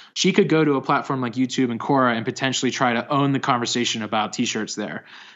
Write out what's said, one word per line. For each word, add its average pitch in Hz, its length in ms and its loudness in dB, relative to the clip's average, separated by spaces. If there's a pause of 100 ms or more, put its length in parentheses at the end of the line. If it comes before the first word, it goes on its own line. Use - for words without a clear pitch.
(140)
she 185 180 2
could 185 160 4
go 160 160 4
to 147 120 4
a 131 40 -2
platform 135 400 -2
like 120 140 -4
YouTube 127 380 0
and 113 80 -6
Quora 127 360 2
and 113 80 -4
potentially 131 460 -2
try 123 240 2
to 117 140 -2
own 139 240 2
the 131 80 0
conversation 120 640 0
about 107 320 -2
t-shirts 110 420 -4
there. 87 280 -8 (320)